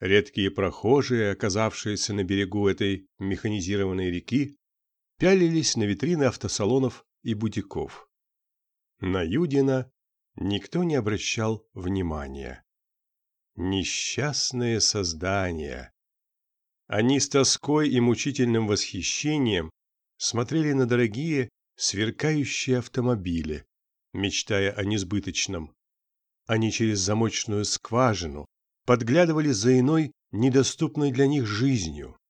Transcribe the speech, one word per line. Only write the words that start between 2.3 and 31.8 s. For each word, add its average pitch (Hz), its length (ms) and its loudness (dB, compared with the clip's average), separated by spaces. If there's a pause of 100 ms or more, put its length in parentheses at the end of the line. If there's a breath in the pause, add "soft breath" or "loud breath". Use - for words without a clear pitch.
этой 95 380 -2 (120)
механизированной 95 920 -2
реки, 123 460 -4 (600)
пялились 170 580 4
на 113 80 2
витрины 139 400 0
автосалонов 120 800 0 (180)
и 117 120 -2
бутиков. 104 760 -6 (920)
На 92 220 0
Юдина 135 680 0 (460)
никто 101 480 -2
не 165 100 0
обращал 110 800 -2
внимания. 76 880 -4 (920)
Несчастные 113 1200 -2
создания. 85 1120 -2 (960)
Они 120 340 2
с - 80 -2
тоской 143 600 2
и 123 120 2
мучительным 120 680 2
восхищением 104 1040 -2 (460)
смотрели 143 560 -2
на 135 140 4
дорогие, 123 600 0 (280)
сверкающие 127 1040 -2
автомобили, 90 840 -2 (480)
мечтая 98 600 0
о 98 120 -4
несбыточном. 95 880 -4 (720)
Они 110 260 2
через 107 280 0
замочную 104 640 0
скважину 90 840 -2 (400)
подглядывали 151 640 4
за 123 280 4
иной, 151 340 4 (200)
недоступной 135 800 2
для 131 140 4
них 139 200 2
жизнью. 101 680 -2 (140)